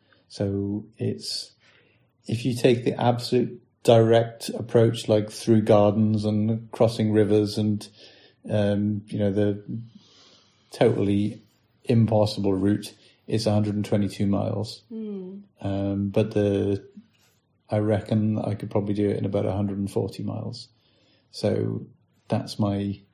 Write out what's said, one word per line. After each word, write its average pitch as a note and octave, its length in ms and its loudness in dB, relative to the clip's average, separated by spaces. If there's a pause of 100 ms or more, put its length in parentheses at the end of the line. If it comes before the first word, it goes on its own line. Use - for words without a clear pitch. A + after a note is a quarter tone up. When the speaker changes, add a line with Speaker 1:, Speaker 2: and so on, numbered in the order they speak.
(280)
Speaker 1:
So G2+ 580 -4 (120)
it's, - 540 -8 (760)
if A#2 200 -4
you B2+ 100 0
take A#2+ 300 4
the - 140 -2
absolute A#2+ 600 0 (220)
direct A#2 680 4
approach, A#2 580 0
like, G#2+ 220 2
through A2 320 2
gardens G#2+ 640 4
and G#2+ 460 -2
crossing A2 400 0
rivers G#2 460 2
and, G#2+ 300 -2 (640)
um, G#2 580 0
you G#2+ 120 -6
know, G2+ 120 0
the G2+ 300 0 (1080)
totally G2+ 720 0 (440)
impossible G#2+ 680 2
route, G2+ 400 0 (340)
it's A2+ 180 -2
a G#2+ 80 2
hundred G#2 220 0
and G#2 100 -4
twenty-two G2+ 420 -2
miles. G#2 640 -4
Speaker 2:
Mm. G3+ 500 -10 (200)
Speaker 1:
Um, G2 480 -2
but G#2 220 0
the, G2 520 0 (840)
I G#2+ 80 -2
reckon G#2+ 600 0
I G#2+ 160 -4
could G2+ 140 -10
probably G#2 240 -2
do G2+ 160 0
it G#2 80 -2
in - 80 -4
about G2+ 200 0
a G2 80 -2
hundred G2+ 240 -4
and G2+ 120 -4
forty G2+ 340 -4
miles. G#2+ 460 -10 (640)
So G#2 520 -2 (440)
that's - 300 -4
my, G2+ 420 -2 (120)